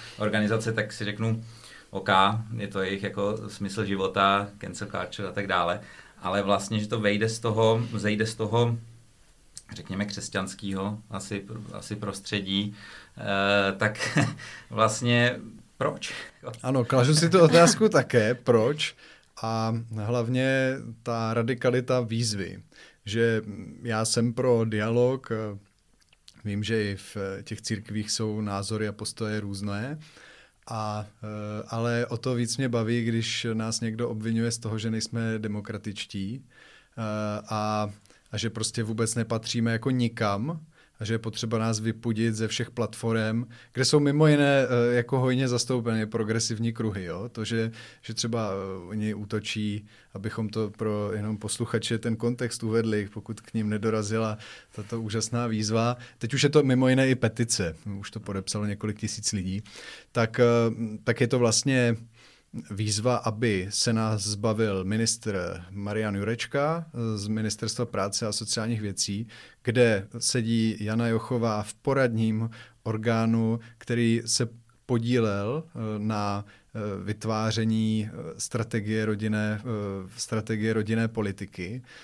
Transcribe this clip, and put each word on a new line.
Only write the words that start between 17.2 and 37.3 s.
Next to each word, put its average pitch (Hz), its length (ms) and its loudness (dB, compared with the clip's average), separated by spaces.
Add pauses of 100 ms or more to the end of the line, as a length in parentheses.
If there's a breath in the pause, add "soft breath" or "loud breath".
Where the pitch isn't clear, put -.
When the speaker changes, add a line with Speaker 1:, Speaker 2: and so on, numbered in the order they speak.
Speaker 2:
tu 185 100 8
otázku 170 480 10
<laughs> 220 100 6
také, 117 360 4
proč? 123 600 2 (480 loud breath)
A 113 320 0 (220)
hlavně 127 800 2 (260)
ta 113 320 -2
radikalita 123 640 2
výzvy, 104 640 -2 (420 loud breath)
že 113 380 2 (400)
já 110 220 0
jsem 117 280 2
pro 120 320 4
dialog, 117 640 2
eh, 110 280 -4 (840)
vím, 104 200 -2
že 110 200 0
i 101 120 -2
v - 200 -14 (260)
těch 107 200 -10
církvích 107 480 -4
jsou 110 300 -2
názory 104 480 -2
a 101 40 -6
postoje 107 480 -6
různé, 101 580 -6 (680 loud breath)
a, 107 400 -4 (160)
eh, 107 460 -8
ale 117 380 0
o 120 100 -6
to 127 180 -2
víc 120 220 -2
mě 135 120 0
baví, 117 360 0
když 113 480 -2
nás 110 280 -2
někdo 113 280 -2
obvinuje 113 420 0
z 110 80 -4
toho, 110 200 -4
že 110 120 -2
nejsme 113 480 -2
demokratičtí, 104 1080 -6
eh, - 580 -14 (460)